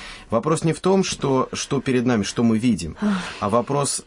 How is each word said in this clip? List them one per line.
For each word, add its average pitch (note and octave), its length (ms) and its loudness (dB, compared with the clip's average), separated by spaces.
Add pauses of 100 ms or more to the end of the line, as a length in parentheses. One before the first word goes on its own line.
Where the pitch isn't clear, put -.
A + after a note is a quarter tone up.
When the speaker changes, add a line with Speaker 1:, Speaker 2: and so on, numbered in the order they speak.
(300)
Speaker 1:
вопрос D3+ 360 0
не D#3+ 80 2
в - 80 -10
том, F#3+ 240 2
что, C3+ 480 0
что C3 280 -4
перед B2+ 240 0
нами, A#2 200 2
что - 180 -2
мы A2+ 160 4
видим, G2 420 0
Speaker 2:
Ах. G#3 180 2 (200)
Speaker 1:
а G#2 100 -2
вопрос, C#3 580 0